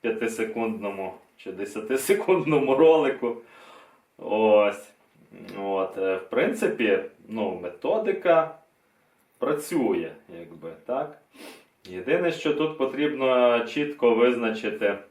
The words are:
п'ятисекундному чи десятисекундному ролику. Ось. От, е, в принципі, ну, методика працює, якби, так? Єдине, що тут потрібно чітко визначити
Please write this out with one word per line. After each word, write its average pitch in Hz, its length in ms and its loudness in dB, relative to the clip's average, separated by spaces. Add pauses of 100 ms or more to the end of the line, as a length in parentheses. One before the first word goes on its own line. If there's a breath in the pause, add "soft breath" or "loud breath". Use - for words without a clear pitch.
п'ятисекундному 110 1120 -6 (220)
чи - 160 -14
десятисекундному 135 1200 0
ролику. 139 640 4 (800 loud breath)
Ось. 104 760 2 (680)
От, 98 400 -4
е, 95 180 0
в - 140 -10
принципі, 110 680 0 (300)
ну, 101 340 -4
методика 170 920 0 (840)
працює, 120 760 -2 (260)
якби, 82 340 -16 (140)
так? 131 320 -6 (680 loud breath)
Єдине, 160 480 0
що 147 220 0
тут 156 240 -2
потрібно 131 840 2
чітко 123 540 0
визначити 113 840 0 (120)